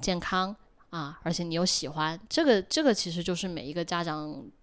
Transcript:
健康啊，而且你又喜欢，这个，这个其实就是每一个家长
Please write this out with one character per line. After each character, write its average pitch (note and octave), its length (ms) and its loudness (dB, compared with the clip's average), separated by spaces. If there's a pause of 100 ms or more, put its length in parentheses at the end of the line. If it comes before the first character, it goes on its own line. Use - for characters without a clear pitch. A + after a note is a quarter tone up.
健 F3+ 180 0
康 F#3 340 -2 (360)
啊， D#3 340 -8
而 E3 80 0
且 F3 120 -2
你 E3 120 -2
又 F3 100 4
喜 - 220 2
欢， D#3 400 -2
这 E4 160 2
个， A3+ 200 8
这 - 200 0
个 C4 100 6
其 F#3 160 -2
实 E3+ 140 -2
就 F3+ 100 0
是 F3+ 140 -4
每 E3 180 -6
一 C#3+ 60 -8
个 E3+ 140 -4
家 E3+ 180 -2
长 D3+ 400 -6 (200)